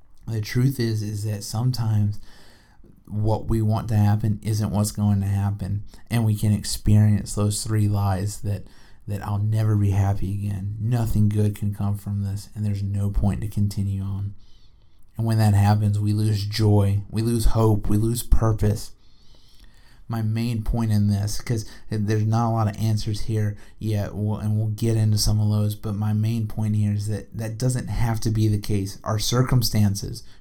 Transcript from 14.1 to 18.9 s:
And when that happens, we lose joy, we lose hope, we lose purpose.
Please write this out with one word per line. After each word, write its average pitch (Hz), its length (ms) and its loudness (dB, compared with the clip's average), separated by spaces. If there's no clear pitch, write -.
And 113 100 -2
when 113 120 2
that 107 160 6
happens, 104 440 4
we 104 140 0
lose 107 340 0
joy, 104 640 2
we 110 140 -4
lose 117 240 2
hope, 110 420 6
we 104 80 4
lose 113 260 0
purpose. 110 720 2